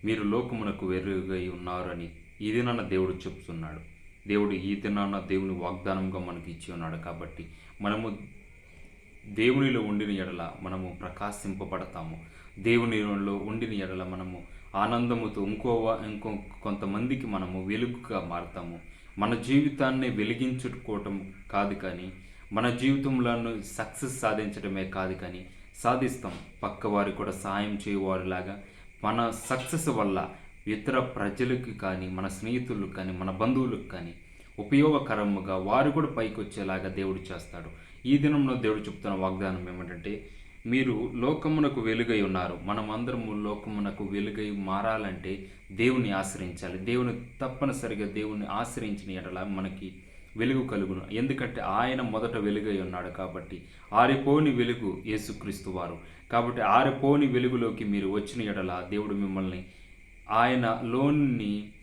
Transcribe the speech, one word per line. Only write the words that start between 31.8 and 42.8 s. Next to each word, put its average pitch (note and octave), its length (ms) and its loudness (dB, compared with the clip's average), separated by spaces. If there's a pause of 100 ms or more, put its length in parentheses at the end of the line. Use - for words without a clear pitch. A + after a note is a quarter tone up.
మన F#2 200 -2
స్నేహితులకు A2 600 -2
కానీ, F#2 220 -4
మన F#2 180 -2
బంధువులకు A2+ 580 2
కానీ E2+ 260 -8 (440)
ఉపయోగకరముగా G#2 1000 4
వారు A2+ 340 6
కూడా D3+ 160 2
పైకి A2+ 340 -2
వచ్చేలాగా F#2+ 480 -2
దేవుడు F#2+ 300 -2
చేస్తాడు. E2+ 520 -10 (380)
ఈ C#3+ 100 8
దినంలో C#3+ 360 6
దేవుడు G#2+ 260 2
చెప్తున్న G2+ 360 -4
వాగ్దానం F#2 520 -2
ఏమిటంటే, F2+ 600 -8 (380)
మీరు A#2+ 480 2
లోకమునకు D3 640 4
వెలుగై A2+ 400 2
ఉన్నారు. F#2 440 0
మనమందరము G#2+ 800 -2